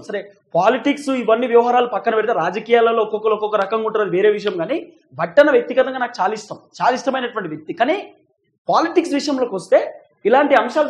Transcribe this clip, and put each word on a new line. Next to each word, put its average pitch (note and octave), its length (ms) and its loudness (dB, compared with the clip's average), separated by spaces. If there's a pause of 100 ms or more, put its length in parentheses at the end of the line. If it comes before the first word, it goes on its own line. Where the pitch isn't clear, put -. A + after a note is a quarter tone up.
సరే, G3+ 140 -6 (340)
పాలిటిక్స్ B3 540 0 (140)
ఇవన్నీ A3+ 280 0
వ్యవహారాలు A#3+ 440 4
పక్కన A3 240 -2
పెడితే A3 140 -2 (100)
రాజకీయాలలో A3+ 640 2
ఒక్కొక్కరు G#3+ 320 -2
ఒక్కొక్క G#3 260 -2
రకంగా A3 260 -2
ఉంటారు, G#3 160 0
అది F3 120 -2
వేరే G#3 200 4
విషయం. G3 240 -4
కానీ A#3+ 160 -4 (420)
బట్టన్న C#4+ 380 4
వ్యక్తిగతంగా C4 480 0
నాకు - 160 -10
చాలా G3+ 180 0
ఇష్టం, - 180 -16 (220)
చాలా A#3+ 200 2
ఇష్టమైనటువంటి A#3+ 540 -6
వ్యక్తి. D3+ 280 -10
కానీ D4 160 2 (720)
పాలిటిక్స్ D#4 480 0
విషయంలోకి B3+ 420 -2
వస్తే B3 180 2 (520)
ఇలాంటి C#4+ 320 4
అంశాలు C#4 280 0